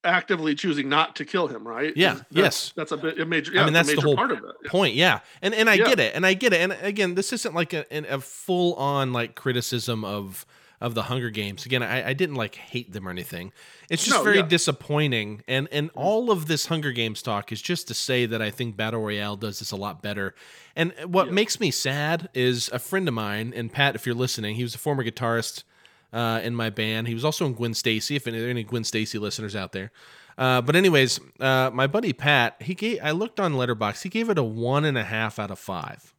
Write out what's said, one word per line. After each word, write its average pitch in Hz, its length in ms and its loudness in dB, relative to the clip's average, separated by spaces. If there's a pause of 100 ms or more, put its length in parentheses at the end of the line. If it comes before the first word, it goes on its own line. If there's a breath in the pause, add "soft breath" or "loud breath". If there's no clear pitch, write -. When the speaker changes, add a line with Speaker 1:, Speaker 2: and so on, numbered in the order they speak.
Speaker 1:
actively 170 500 2
choosing 147 340 0
not 151 280 2
to 151 80 -8
kill 175 240 -2
him, 113 180 -10
right? 120 300 -4
Speaker 2:
Yeah, 175 180 4
Speaker 1:
Is, - 40 -10
that's, - 140 -20
Speaker 2:
yes. 170 440 2
Speaker 1:
that's 156 160 -4
a 151 40 -4
bit, 160 240 -4
a 160 60 0
major, 160 260 0
Speaker 2:
I 170 40 2
Speaker 1:
yeah, 185 100 6
Speaker 2:
mean, 151 100 4
Speaker 1:
it's 165 120 6
Speaker 2:
that's - 0 -
Speaker 1:
a 151 40 4
Speaker 2:
the 147 40 4
Speaker 1:
major 143 100 2
Speaker 2:
whole 143 100 6
Speaker 1:
part 240 160 2
of 143 60 -4
it. - 60 -14 (200)
Yeah. 147 60 -8
Speaker 2:
point, 175 240 4
yeah. 143 260 4 (220 loud breath)
And, 202 120 0
and 220 140 4
I 214 60 8
Speaker 1:
Yeah. 196 120 6
Speaker 2:
get 226 140 4
it, 113 140 2
and 165 100 0
I 190 100 6
get 208 180 4
it. 170 80 4
And 185 120 2 (100)
again, 196 320 0
this 185 180 -2
isn't 214 220 -4
like 165 180 0
a, 156 200 -6
an, 151 160 -4
a 135 120 -2
full-on, 143 920 0
like, 117 220 -2
criticism 120 720 -2
of, 98 420 -8 (340 soft breath)
of 117 140 -4
the 113 100 0
Hunger 120 260 -2
Games. 104 360 -6
Again, 123 160 2
I, 113 280 -2
I - 20 0
didn't, 143 240 0
like, 110 180 -2
hate - 380 -8
them 95 160 -8
or - 20 -6
anything. 90 420 -8 (380 loud breath)
It's 165 140 0
just 226 140 4
Speaker 1:
No, 151 40 2
Speaker 2:
very 208 160 6
Speaker 1:
yeah. 196 80 6
Speaker 2:
disappointing. 143 1000 0
And, 131 240 0
and 147 180 -2
Speaker 1:
Mm-hmm. - 80 -14
Speaker 2:
all 220 320 0
of 165 160 2
this 156 200 0
Hunger 147 260 -2
Games 113 280 -2
talk 101 300 -4
is 110 100 -8
just - 280 -4
to 113 60 -8
say 123 300 0
that 113 160 -2
I 107 100 -2
think 113 260 -6
Battle 110 240 -2
Royale 104 360 -4
does 101 220 -8
this - 140 -8
a 107 40 -6
lot 98 240 -6
better. 101 340 -6 (420 loud breath)
And 170 160 0 (140)
what 180 200 2
Speaker 1:
Yeah. 170 60 -6
Speaker 2:
makes 208 260 2
me 151 140 2
sad 151 640 -2
is 127 380 2
a 123 60 -4
friend 190 300 -2
of 123 60 0
mine, 110 400 -4
and 117 180 -6
Pat, 139 240 2
if - 100 -6
you're 120 80 0
listening, 113 400 -2
he 120 80 -2
was 117 140 -6
a - 20 -14
former 139 260 -2
guitarist, 117 600 -2 (460 soft breath)
uh, 113 320 0
in 120 120 -4
my 113 160 -2
band. 110 360 -2
He 117 60 -4
was 113 100 -4
also 151 220 0
in 135 80 0
Gwen 117 220 -4
Stacy, 113 420 0
if 139 100 -4
any, 113 220 -4
any 120 140 -4
Gwen 113 200 -4
Stacy 110 360 -2
listeners 104 360 -6
out 95 180 -6
there. 98 180 -8 (480 loud breath)
Uh, 127 240 4
but 139 120 2
anyways, 160 460 6 (180)
uh, 131 320 4
my 131 160 2
buddy 190 280 0
Pat, 131 480 2
he 131 120 -6
gave, 214 280 -2
I 151 80 -2
looked 196 280 -2
on 180 140 0
Letterboxd, 117 520 -2
he 196 40 -6
gave 220 220 -2
it 185 80 2
a 139 40 2
one 120 440 0
and 139 100 2
a 110 80 0
half 110 340 -2
out 104 120 -4
of 95 80 -10
five. - 600 -10